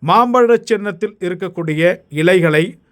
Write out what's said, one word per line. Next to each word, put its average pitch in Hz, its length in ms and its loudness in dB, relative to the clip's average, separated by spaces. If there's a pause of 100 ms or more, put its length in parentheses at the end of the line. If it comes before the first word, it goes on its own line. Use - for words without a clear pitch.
மாம்பழ 240 600 2
சின்னத்தில் 208 560 -6
இருக்கக்கூடிய 175 880 -4
இலைகளை 165 680 0 (140)